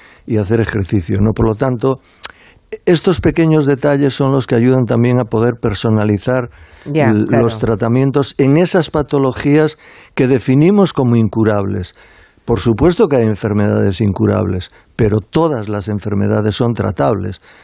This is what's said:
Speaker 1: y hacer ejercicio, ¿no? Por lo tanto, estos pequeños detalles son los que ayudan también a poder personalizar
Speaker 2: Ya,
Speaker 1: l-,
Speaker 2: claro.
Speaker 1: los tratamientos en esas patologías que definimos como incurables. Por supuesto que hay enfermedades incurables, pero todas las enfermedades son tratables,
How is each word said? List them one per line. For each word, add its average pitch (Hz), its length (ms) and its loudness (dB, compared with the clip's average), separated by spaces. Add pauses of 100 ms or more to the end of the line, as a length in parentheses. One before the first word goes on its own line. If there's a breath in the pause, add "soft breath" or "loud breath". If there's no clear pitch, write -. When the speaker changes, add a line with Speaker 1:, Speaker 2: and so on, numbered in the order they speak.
(260 loud breath)
Speaker 1:
y 113 100 -2
hacer 104 240 0
ejercicio, 101 600 -2
¿no? 107 120 2
Por 113 140 0
lo 110 80 0
tanto, 131 460 -2 (880 loud breath)
estos 175 340 2
pequeños 156 460 2
detalles 139 480 0
son 135 180 0
los 135 140 0
que - 80 -2
ayudan 123 300 2
también 120 340 2
a 123 60 0
poder 117 360 0
personalizar 110 920 -2 (360 loud breath)
Speaker 2:
Ya, 147 200 0
Speaker 1:
l-, 107 200 2
Speaker 2:
claro. 117 180 2
Speaker 1:
los 113 140 -2
tratamientos 123 800 0
en 139 180 2
esas 175 340 0
patologías 147 880 0 (360 loud breath)
que 135 120 2
definimos 151 640 2
como 120 240 0
incurables. 104 800 -2 (500 soft breath)
Por 117 140 -2
supuesto 160 480 2
que 139 100 0
hay 113 100 2
enfermedades 104 760 0
incurables, 98 680 -2 (260 soft breath)
pero 107 240 0
todas 143 480 -2
las 104 180 -6
enfermedades 104 680 -2
son 120 180 0
tratables, 101 680 -2 (240 loud breath)